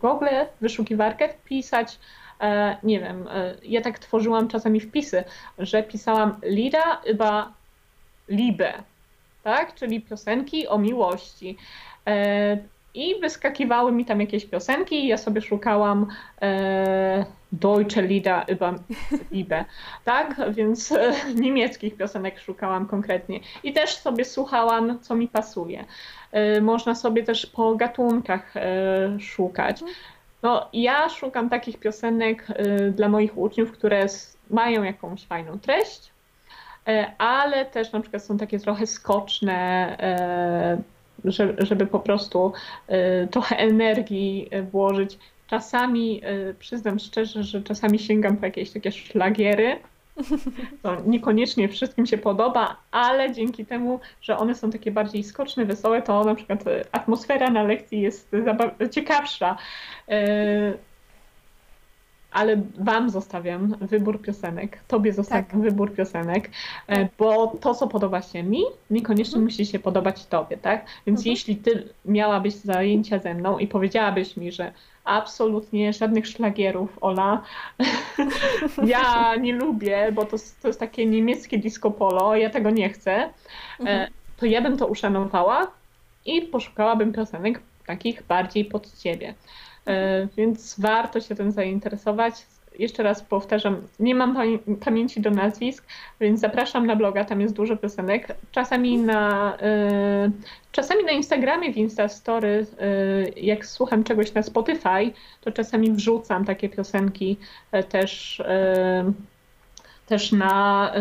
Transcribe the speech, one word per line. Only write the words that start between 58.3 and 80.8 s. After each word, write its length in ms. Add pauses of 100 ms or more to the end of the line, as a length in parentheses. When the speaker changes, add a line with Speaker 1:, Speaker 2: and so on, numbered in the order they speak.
Speaker 1:
zaba-, 560
ciekawsza. 680 (520)
Y, 60 (2250)
ale 320 (160)
wam 320
zostawiam 720
wybór 420
piosenek, 560 (100)
tobie 240
zostawiam 320
Speaker 2:
Tak. 160
Speaker 1:
wybór 340
piosenek, 560 (360)
e, 100
Speaker 2:
Tak. 120 (100)
Speaker 1:
bo 280 (140)
to, 140
co 140
podoba 340
się 200
mi, 200 (280)
niekoniecznie 440
Speaker 2:
Mhm. 100
Speaker 1:
musi 220
się 120
podobać 480
tobie, 300
tak? 280 (220)
Więc 140
Speaker 2:
Mhm. 100
Speaker 1:
jeśli 260
ty 320 (160)
miałabyś 500
zajęcia 640
ze 160
mną 240
i 80
powiedziałabyś 720
mi, 160
że 200 (320)
absolutnie 880
żadnych 340
szlagierów, 720
Ola, 420 (360)
<laughs> 1080
ja 500
nie 160
lubię, 600
bo 120
to 120
s-, 260
to 60
jest 120